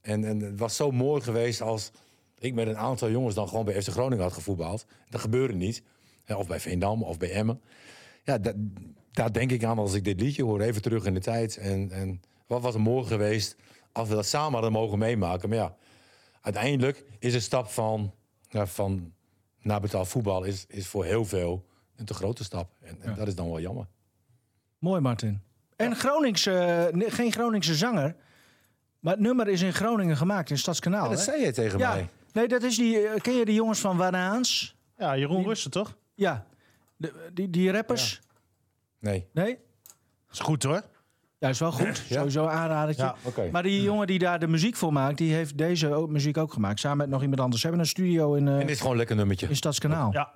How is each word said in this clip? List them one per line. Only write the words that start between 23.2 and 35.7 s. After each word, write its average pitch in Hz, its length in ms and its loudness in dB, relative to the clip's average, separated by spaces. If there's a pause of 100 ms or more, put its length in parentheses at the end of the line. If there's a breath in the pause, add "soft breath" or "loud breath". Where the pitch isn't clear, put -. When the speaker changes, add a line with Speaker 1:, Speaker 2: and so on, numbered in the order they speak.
Speaker 1:
is 95 80 -4
dan 85 140 -4
wel 82 100 -4
jammer. 92 260 -6 (920)
Speaker 2:
Mooi, 180 240 0
Martin. 110 400 0 (340)
En 240 140 0
Speaker 1:
Ja. 233 60 -2
Speaker 2:
Groningse, 254 600 2
eh, 170 360 2
ne-, 202 160 2
geen 240 220 0
Groningse 208 440 0
zanger. 170 400 0 (840 soft breath)
Maar 165 140 0
het 208 80 0
nummer 233 260 2
is 185 140 2
in 185 120 0
Groningen 196 440 0
gemaakt, 180 320 0
in 143 80 0
Stadskanaal, 175 460 0
Speaker 1:
Ja, 165 60 0
dat 196 80 0
Speaker 2:
hè? - 60 -2
Speaker 1:
zei 277 220 0
je 139 60 2
tegen 110 280 0
Speaker 2:
Ja. 247 140 2
Speaker 1:
mij. 92 160 -2 (240)
Speaker 2:
Nee, 226 140 2
dat 240 160 0
is 247 140 0
die, 220 300 4
eh, 214 140 -2
ken 247 120 0
je 240 120 2
die 214 100 4
jongens 220 240 2
van 185 180 2
Wanaans? 185 800 0 (220)
Speaker 3:
Ja, 147 200 0
Jeroen 147 200 0
Speaker 2:
Die 185 100 0
Speaker 3:
Russen, - 240 -4